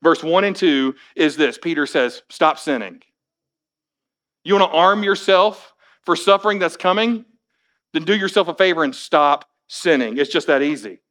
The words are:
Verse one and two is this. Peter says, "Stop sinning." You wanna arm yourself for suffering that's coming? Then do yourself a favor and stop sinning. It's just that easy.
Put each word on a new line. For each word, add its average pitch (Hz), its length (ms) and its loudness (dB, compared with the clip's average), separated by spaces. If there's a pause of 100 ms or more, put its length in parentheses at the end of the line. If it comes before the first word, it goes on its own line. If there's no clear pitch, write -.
Verse 165 220 2
one 175 220 0
and 196 100 -4
two 135 400 0 (200)
is 151 200 0
this. 143 220 -2
Peter 151 280 -4
says, 127 440 -2
"Stop 156 280 0
sinning." 107 440 -8 (1400)
You 175 80 0
wanna 196 140 4
arm 185 360 2
yourself 196 720 0 (320)
for 180 100 0
suffering 196 440 2
that's 170 180 -4
coming? 220 480 -2 (680)
Then 160 100 -4
do 190 120 0
yourself 190 340 -2
a 165 40 -6
favor 175 300 0
and 135 100 -2
stop 143 560 0 (200)
sinning. 131 480 -2
It's 139 120 -2
just 160 180 -4
that 139 140 2
easy. 120 380 -6 (120)